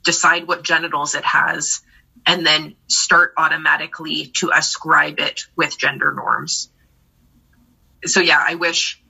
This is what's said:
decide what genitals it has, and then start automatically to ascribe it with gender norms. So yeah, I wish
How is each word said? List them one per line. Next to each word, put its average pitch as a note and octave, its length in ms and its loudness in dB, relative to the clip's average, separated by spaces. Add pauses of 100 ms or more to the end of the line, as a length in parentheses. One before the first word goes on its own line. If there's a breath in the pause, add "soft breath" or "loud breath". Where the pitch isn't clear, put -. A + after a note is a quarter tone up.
decide E3+ 460 2
what E3+ 160 -2
genitals D#3 500 -2
it C#3+ 100 -6
has, D#3 580 0 (440 soft breath)
and E3+ 180 0
then D3+ 300 0 (140)
start - 480 2
automatically D#3 880 -2
to - 240 -2
ascribe D3+ 680 0
it - 260 -4 (100)
with D3 220 -2
gender C#3 340 0
norms. - 580 -4 (1300)
So F#3 160 2
yeah, D#3 200 4
I - 140 0
wish E3+ 560 -4